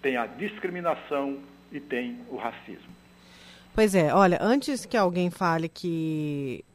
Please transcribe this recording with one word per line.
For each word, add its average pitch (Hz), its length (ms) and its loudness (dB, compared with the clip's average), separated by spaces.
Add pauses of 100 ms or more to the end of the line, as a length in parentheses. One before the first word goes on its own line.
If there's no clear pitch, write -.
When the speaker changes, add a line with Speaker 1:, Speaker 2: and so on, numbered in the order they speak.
Speaker 1:
tem 131 160 0
a 117 80 0
discriminação 156 1120 -4 (340)
e 143 80 -10
tem 123 400 -6 (100)
o 131 60 -10
racismo. 113 540 -10 (840)
Speaker 2:
Pois 214 220 4
é, 151 180 6
olha, 180 280 6
antes 269 440 2
que - 120 -2
alguém 180 320 2
fale 165 400 0
que 151 1040 -4